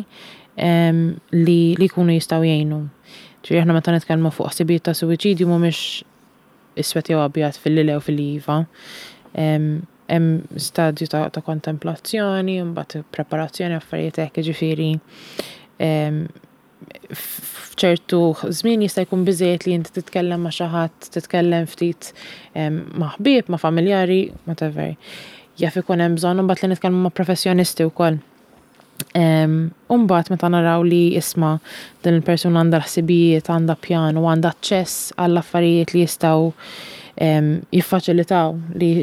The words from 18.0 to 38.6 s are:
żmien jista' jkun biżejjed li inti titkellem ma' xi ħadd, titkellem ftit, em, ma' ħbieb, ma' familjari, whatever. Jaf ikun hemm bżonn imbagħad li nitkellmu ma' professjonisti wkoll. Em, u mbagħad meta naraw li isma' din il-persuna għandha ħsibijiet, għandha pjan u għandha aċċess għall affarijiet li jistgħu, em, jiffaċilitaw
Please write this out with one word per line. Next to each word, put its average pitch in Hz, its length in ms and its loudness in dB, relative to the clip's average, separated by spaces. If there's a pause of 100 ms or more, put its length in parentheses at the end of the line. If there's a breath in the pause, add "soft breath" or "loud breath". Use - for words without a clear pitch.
żmien 220 260 0
jista' 185 200 -2
jkun 185 220 0
biżejjed 175 400 0
li 175 120 0
inti 160 180 -8
titkellem 175 480 -4
ma' 160 80 -6
xi 175 180 -4
ħadd, 165 440 -4
titkellem 170 560 0
ftit, - 400 -6 (420 loud breath)
em, 156 300 -4 (160)
ma' 151 180 -4
ħbieb, 247 320 2
ma' 170 120 -4
familjari, 185 640 2 (200)
whatever. 156 480 -6 (640 loud breath)
Jaf 165 220 -2
ikun 175 220 0
hemm 170 160 2
bżonn 180 240 2
imbagħad 185 240 2
li 185 80 2
nitkellmu 180 320 0
ma' - 80 -6
professjonisti 180 760 0
wkoll. 160 300 0 (960)
Em, 160 380 4 (340)
u 240 80 4
mbagħad 185 320 4
meta 175 220 0
naraw 170 340 2
li 175 320 4
isma' 160 380 0 (480 loud breath)
din 170 160 4
il-persuna 170 420 2
għandha 165 240 4
ħsibijiet, 170 640 2
għandha 165 320 0
pjan 160 380 0
u 165 100 2
għandha 160 240 2
aċċess - 640 -4
għall 175 240 2
affarijiet 170 540 2
li 175 100 4
jistgħu, 160 460 2 (760 loud breath)
em, 151 260 2 (220)
jiffaċilitaw 175 800 2 (240)